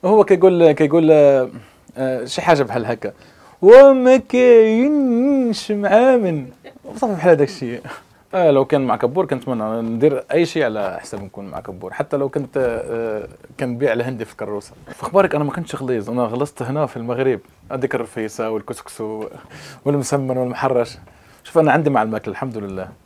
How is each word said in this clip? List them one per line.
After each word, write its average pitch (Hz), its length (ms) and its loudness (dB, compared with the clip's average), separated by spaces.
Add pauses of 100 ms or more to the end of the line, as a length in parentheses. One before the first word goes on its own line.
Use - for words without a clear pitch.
وهو 202 200 4
كيقول، 175 480 4
كيقول، 156 400 2
آه، 139 380 4 (480)
آه، 127 280 -6
شي 123 160 -8
حاجه 147 220 2
بحال 117 220 -6
هكا، 113 280 -8 (480)
"وما 262 560 8
كاينش 247 1500 2
معامن"، 202 760 2 (380)
وصافي 220 280 -6
بحال 175 180 2
هذاك 143 160 4
الشيء. 120 340 -10 (520)
آه، 180 180 2
لو 139 140 2
كان 135 220 -2
مع 117 80 0
كبور 143 300 -2
كنتمنى 117 560 -6
ندير 123 500 -2
اي 170 140 0
شيء 160 180 -4
على 104 380 -6
حساب 101 220 -14
نكون 98 220 -18
مع 76 140 -14
كبور، 92 340 -16
حتى - 240 -10
لو 139 120 -6
كنت، 139 280 -10
آه، 117 680 -8 (320)
كنبيع 123 340 -4
الهندي 120 320 -8
في - 60 -20
الكروسه. 104 420 -12 (140)
فخبارك 185 480 -2
انا 147 80 -2
ما 143 80 -6
كنتش 165 240 -10
غليظ، 123 340 -8
انا 123 140 -4
غلظت 123 380 -8
هنا 139 240 -6
في 127 120 -12
المغرب، 120 420 -4 (320)
هذيك 135 240 -6
الرفيسه 110 540 -8
والكسكسو 110 760 -10 (600)
والمسمن 139 520 -4
والمحرش. 123 600 -4 (460)
شوف - 140 -4
انا 156 140 2
عندي 156 180 0
مع 123 140 0
الماكله 110 280 -6
الحمد 117 260 -10
لله. 95 320 -12 (160)